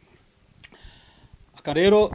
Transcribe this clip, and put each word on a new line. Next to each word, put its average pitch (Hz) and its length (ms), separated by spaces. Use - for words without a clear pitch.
Aka - 160
rero 202 400